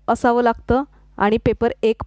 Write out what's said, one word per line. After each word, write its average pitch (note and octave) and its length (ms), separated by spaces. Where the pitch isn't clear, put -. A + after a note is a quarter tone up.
असावं A#3+ 360
लागतं A#3+ 400
आणि G#3 200
पेपर A#3 340
एक A3 240